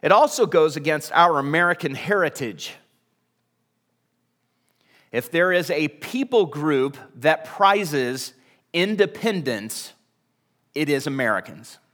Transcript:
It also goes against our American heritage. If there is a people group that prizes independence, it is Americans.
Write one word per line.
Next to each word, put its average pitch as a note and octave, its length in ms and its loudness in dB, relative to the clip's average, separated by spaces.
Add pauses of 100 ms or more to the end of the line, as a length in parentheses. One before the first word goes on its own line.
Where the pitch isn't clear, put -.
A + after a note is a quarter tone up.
It D#3 100 2
also B3 340 4
goes D#3+ 300 2
against D3+ 360 -4
our E3 260 4
American D#3 560 0
heritage. C#3+ 800 -4 (2500)
If A#2+ 180 -4
there F3+ 220 2
is F3 180 0
a D3+ 200 0
people B3 560 0
group C#3+ 520 -2 (200)
that D3+ 280 0
prizes D3 880 0 (400)
independence, F3+ 1200 -2 (800)
it D3 160 -2
is C3+ 160 0
Americans. A2+ 720 -4 (160)